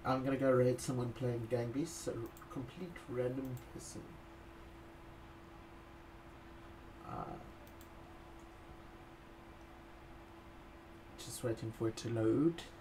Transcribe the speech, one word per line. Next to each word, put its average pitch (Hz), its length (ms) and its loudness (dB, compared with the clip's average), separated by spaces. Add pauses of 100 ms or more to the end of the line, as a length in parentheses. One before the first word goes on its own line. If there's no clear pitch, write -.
I'm 131 200 6
gonna 135 140 4
go 135 120 8
raid 123 320 10
someone 123 320 2
playing 117 360 2
Gang 120 220 4
Beasts, 147 360 0
a - 40 2
r-, 117 60 0 (340)
complete 165 400 -4 (180)
random 127 460 2 (180)
person. - 280 -8 (3000)
Uh, - 300 -4 (3750)
just - 260 -8
waiting 113 360 2
for 113 80 4
it 110 100 0
to - 120 -2
load. 117 520 6 (200)